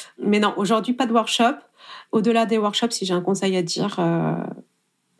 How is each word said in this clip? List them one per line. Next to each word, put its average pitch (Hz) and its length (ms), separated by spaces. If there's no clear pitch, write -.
Mais 208 160
non, 208 180
aujourd'hui, 220 380
pas 254 120
de 226 60
workshop. 233 420
Au-delà 226 340
des 220 120
workshops, 208 360
si 196 120
j'ai 185 80
un 175 60
conseil 190 360
à 185 60
dire, 190 360
euh, 165 360